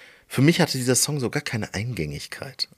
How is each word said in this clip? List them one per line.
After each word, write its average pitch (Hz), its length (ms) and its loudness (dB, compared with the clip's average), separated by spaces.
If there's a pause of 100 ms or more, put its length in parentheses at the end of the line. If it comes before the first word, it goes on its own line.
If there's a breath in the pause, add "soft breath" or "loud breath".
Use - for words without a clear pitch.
(280 soft breath)
für - 140 0
mich 165 180 6
hatte 143 200 2
dieser 123 160 4
Song 147 240 0
so 117 100 -2
gar 147 140 -4
keine - 320 -6
Eingängigkeit. 92 920 -6 (100)